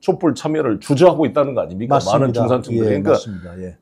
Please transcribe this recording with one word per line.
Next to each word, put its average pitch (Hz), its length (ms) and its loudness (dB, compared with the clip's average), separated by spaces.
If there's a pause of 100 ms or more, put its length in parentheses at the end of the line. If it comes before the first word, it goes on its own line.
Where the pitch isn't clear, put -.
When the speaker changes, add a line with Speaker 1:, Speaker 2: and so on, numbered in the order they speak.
Speaker 1:
촛불 156 340 0
참여를 147 460 -2
주저하고 147 460 4
있다는 135 280 0
거 113 60 -2
아닙니까? 98 360 -4
Speaker 2:
맞습니다. 107 220 2
Speaker 1:
많은 131 160 2
중산층들이. 113 460 0
Speaker 2:
예, 110 80 2
Speaker 1:
그러니까 101 240 0
Speaker 2:
맞습니다. 92 500 -6
예. 90 180 -12